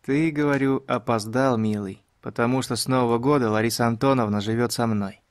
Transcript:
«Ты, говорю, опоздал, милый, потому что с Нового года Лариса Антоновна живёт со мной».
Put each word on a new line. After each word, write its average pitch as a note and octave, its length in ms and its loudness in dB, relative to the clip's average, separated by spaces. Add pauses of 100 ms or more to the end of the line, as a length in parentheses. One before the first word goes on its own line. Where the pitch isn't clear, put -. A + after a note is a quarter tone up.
«Ты, D#3 260 0
говорю, C#3 560 0
опоздал, A#2+ 680 0
милый, G#2 440 -2 (200)
потому A#2+ 400 0
что B2 160 -4
с - 100 -4
Нового B2 300 2
года B2+ 340 2
Лариса A2 340 0
Антоновна A#2 540 2
живёт A2+ 320 -2
со A#2 160 -2
мной». G2+ 440 -6